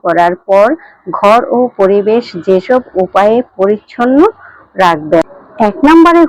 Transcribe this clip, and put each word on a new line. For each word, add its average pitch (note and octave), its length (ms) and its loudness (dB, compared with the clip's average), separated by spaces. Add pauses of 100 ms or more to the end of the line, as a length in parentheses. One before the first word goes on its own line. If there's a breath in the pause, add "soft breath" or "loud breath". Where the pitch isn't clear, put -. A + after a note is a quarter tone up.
করার F3 320 -2 (120)
পর G3 220 2 (440 loud breath)
ঘর G#3+ 280 2 (120)
ও A3+ 60 -2 (200)
পরিবেশ G3+ 460 0 (200)
যেসব F#3+ 380 -2 (140)
উপায়ে G3 420 -2 (180)
পরিচ্ছন্ন G#3+ 640 -2 (560 loud breath)
রাখবেন। E3 480 0 (360)
এক G#3 240 -2
নম্বরে E4 460 4